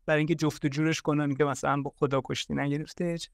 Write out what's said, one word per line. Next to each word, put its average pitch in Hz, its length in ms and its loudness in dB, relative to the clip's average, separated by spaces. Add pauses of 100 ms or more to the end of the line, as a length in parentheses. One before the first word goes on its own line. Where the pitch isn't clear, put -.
برای 156 120 2
اینکه 156 180 2
جفت 151 300 0
و - 20 2
جورش 156 340 0
کنن 147 340 0
که 147 80 2
مثلاً 143 380 0
با - 140 -6
خدا 135 300 2
کشتی - 280 -4
نگرفته. 151 640 -2 (160)